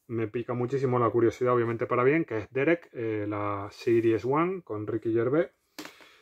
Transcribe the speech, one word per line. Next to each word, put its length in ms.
me 200
pica 280
muchísimo 440
la 120
curiosidad, 440
obviamente 320
para 180
bien, 200
que 140
es 120
Derek, 420
eh, 360
la 420
Series 540
One 380
con 240
Ricky 260
Gervais. 380